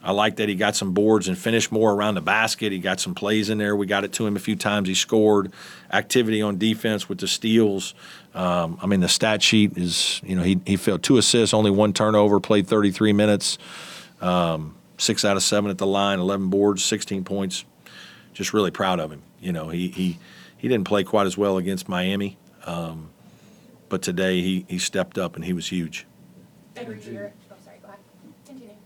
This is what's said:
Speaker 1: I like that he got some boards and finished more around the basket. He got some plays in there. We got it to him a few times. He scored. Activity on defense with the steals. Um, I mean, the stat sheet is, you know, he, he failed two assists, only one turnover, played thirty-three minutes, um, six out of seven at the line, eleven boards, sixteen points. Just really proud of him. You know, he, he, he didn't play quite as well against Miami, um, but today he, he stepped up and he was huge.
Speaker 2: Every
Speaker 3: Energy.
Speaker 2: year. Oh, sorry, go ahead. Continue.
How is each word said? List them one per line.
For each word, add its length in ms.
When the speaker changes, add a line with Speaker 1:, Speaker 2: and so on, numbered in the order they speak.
Speaker 1:
I 120
like 240
that 120
he 60
got 220
some 160
boards 340
and 100
finished 360
more 200
around 220
the 60
basket. 500
He 80
got 220
some 120
plays 380
in 80
there. 160
We 120
got 180
it 80
to 160
him 80
a 20
few 160
times. 320
He 80
scored. 560
Activity 480
on 160
defense 520
with 100
the 80
steals. 680
Um, 480
I 60
mean, 140
the 80
stat 340
sheet 340
is, 480
you 120
know, 80
he, 200
he 120
failed 260
two 160
assists, 340
only 200
one 200
turnover, 460
played 300
thirty-three 440
minutes, 460
um, 560
six 260
out 120
of 60
seven 260
at 100
the 80
line, 340
eleven 280
boards, 360
sixteen 400
points. 400
Just 180
really 180
proud 300
of 100
him. 120
You 120
know, 180
he, 180
he, 300
he 120
didn't 180
play 160
quite 240
as 100
well 200
against 320
Miami, 480
um, 440
but 140
today 400
he, 260
he 100
stepped 380
up 200
and 80
he 80
was 160
huge. 380
Speaker 2:
Every 220
Speaker 3:
Energy. 160
Speaker 2:
year. 200
Oh, 40
sorry, 160
go 80
ahead. 120
Continue. 300